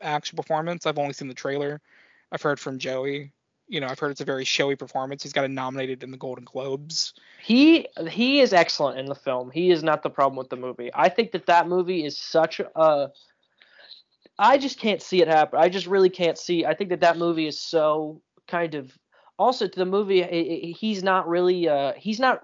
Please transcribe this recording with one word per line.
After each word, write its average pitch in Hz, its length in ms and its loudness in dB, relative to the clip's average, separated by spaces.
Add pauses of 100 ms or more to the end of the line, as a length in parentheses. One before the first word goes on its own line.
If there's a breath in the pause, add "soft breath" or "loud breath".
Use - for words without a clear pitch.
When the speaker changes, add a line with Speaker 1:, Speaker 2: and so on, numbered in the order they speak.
Speaker 1:
actual 151 360 -6
performance. 165 480 -4
I've 151 140 -2
only 143 140 -4
seen 143 160 -12
the 127 40 -12
trailer. 143 460 -6 (520 soft breath)
I've 160 100 -8
heard 147 180 -2
from 135 200 -8
Joey. 139 520 -6 (360)
You 190 120 -8
know, 135 80 -4
I've 131 120 -8
heard 147 120 -2
it's 139 100 -12
a 139 40 -6
very 135 180 -4
showy 139 320 0
performance. 135 480 -8
He's 143 100 -14
got 139 120 0
it 135 60 -4
nominated 131 520 -6
in 131 80 -14
the 131 60 -14
Golden 127 260 -10
Globes. 139 720 -8 (280 soft breath)
Speaker 2:
He, 285 460 6 (220)
he 262 320 2
is 226 100 6
excellent 156 480 2
in 135 60 -8
the 139 100 -6
film. 127 360 -6
He 175 200 2
is 156 120 2
not 151 200 0
the 151 60 -4
problem 135 280 2
with 131 120 -10
the 127 80 -8
movie. 123 360 -10
I 156 160 4
think 226 220 0
that 180 140 -6
that 170 240 4
movie 180 360 0
is 143 120 -8
such - 420 0
a, 151 520 2 (1300 loud breath)
I 240 200 6
just 269 220 -6
can't 208 220 -2
see 180 200 2
it 156 60 6
happen. 151 320 4
I 170 100 6
just 180 180 -4
really 190 220 4
can't 175 280 0
see. 165 280 -2
I 151 80 2
think 190 160 -4
that 170 120 -2
that 170 160 4
movie 165 300 -2
is 143 120 -8
so 156 640 -2 (260)
kind 170 280 -4
of, 131 160 -10 (480 soft breath)
also 226 280 2
to 180 120 -6
the 185 60 2
movie, 190 380 2
i-, 175 40 -4
i-, 170 500 -4
he's 208 260 -4
not 185 240 2
really, 175 420 2
uh, 139 260 0
he's 208 240 -6
not, 254 240 0